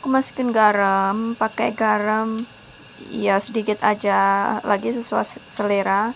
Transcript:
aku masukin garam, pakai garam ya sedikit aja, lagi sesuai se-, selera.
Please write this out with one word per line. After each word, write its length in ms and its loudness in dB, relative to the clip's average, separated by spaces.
aku 80 -2
masukin 400 0
garam, 880 2
pakai 320 -2
garam 720 -2
ya 320 0
sedikit 400 -2
aja, 800 0
lagi 320 0
sesuai 320 0
se-, 240 -2
selera. 680 0